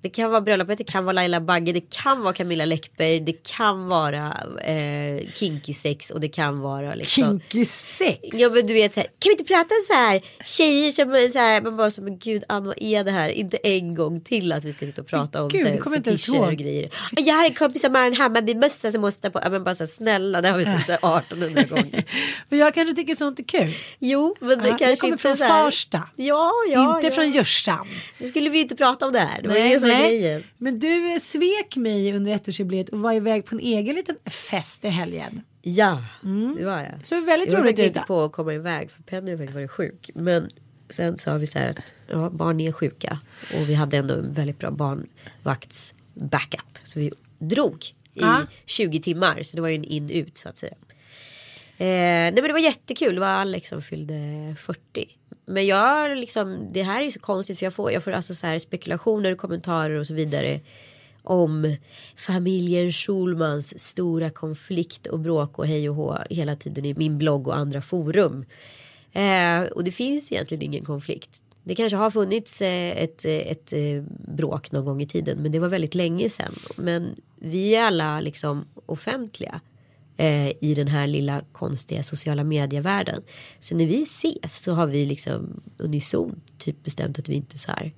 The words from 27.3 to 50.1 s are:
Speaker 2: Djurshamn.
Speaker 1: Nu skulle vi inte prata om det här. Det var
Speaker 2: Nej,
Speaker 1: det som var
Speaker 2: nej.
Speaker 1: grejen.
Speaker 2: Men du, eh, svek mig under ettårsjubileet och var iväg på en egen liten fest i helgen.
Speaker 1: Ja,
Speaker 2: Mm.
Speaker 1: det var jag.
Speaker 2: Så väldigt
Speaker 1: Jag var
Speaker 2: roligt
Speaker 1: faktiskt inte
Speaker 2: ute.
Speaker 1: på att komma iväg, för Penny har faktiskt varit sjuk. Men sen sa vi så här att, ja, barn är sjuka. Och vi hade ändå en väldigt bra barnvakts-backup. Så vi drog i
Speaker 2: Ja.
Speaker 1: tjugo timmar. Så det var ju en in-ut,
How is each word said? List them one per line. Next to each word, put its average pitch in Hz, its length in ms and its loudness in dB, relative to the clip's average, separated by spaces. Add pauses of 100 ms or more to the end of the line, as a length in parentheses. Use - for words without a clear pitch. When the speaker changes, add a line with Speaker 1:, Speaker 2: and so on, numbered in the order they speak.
Speaker 2:
Djurshamn. 208 600 2 (280)
Speaker 1:
Nu 254 100 -8
skulle 294 220 0
vi 311 100 4
inte 247 160 -2
prata 262 300 2
om 269 60 -2
det 247 60 4
här. 165 240 0
Det - 60 -4
var - 60 2
Speaker 2:
Nej, 233 200 6
Speaker 1:
det 262 60 6
som 240 80 6
var 240 80 8
Speaker 2:
nej. 262 240 4
Speaker 1:
grejen. 160 220 0 (160)
Speaker 2:
Men 247 200 -2
du, 339 340 2
eh, 339 60 0
svek 381 580 0
mig 208 360 2
under 202 220 0
ettårsjubileet 190 540 -2
och 214 100 -6
var 226 140 2
iväg 220 340 2
på - 80 -8
en 220 60 -4
egen 226 360 0
liten 339 200 -4 (340)
fest - 340 -4
i 214 40 -2
helgen. 170 540 -6 (200)
Speaker 1:
Ja, 175 360 2 (260)
Speaker 2:
Mm. 214 340 -4
Speaker 1:
det - 60 -6
var 190 160 -4
jag. - 260 -12
Speaker 2:
Så 339 140 -2
väldigt 330 280 2
Speaker 1:
Jag - 80 4
var 359 80 4
Speaker 2:
roligt 233 80 6
Speaker 1:
faktiskt 208 140 4
inte 175 120 0
Speaker 2:
ute. - 80 -6
Speaker 1:
på 175 180 2
att 151 80 -4
komma 156 220 -4
iväg, 156 360 -6
för - 120 -20
Penny 185 280 -8
har 170 80 -6
faktiskt 139 160 -10
varit 139 160 -8
sjuk. - 440 -8
Men 170 340 0 (420)
sen 175 280 -2
sa 151 160 -2
vi 151 120 -2
så 147 120 -6
här 131 120 0
att, - 240 -12 (120)
ja, 160 240 -2
barn 165 300 0
är 160 120 -2
sjuka. - 460 -4 (420)
Och 147 80 -2
vi 147 60 2
hade 147 220 2
ändå 135 180 0
en 131 180 -4
väldigt 147 260 -4
bra - 120 -6
barnvakts-backup. - 2250 -6
Så - 160 -8
vi 147 100 -2 (280)
drog 190 460 -2 (300)
i - 60 -6
Speaker 2:
Ja. - 180 6 (280)
Speaker 1:
tjugo 156 340 -2
timmar. 160 420 0
Så 147 140 -10
det 165 60 -4
var 165 60 0
ju 160 60 0
en 151 100 -4
in-ut, 151 540 -6